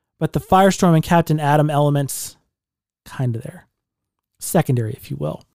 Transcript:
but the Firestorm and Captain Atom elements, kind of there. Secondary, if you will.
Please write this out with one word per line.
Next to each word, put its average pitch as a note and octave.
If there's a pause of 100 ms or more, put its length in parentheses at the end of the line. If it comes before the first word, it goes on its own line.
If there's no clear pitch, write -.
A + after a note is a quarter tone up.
(180)
but D#3+
the D3+
Firestorm F#3
and D#3
Captain D#3+
Atom D3+
elements, D3 (680)
kind B2
of A#2
there. E3 (720)
Secondary, A#2+
if -
you C#3
will. - (100)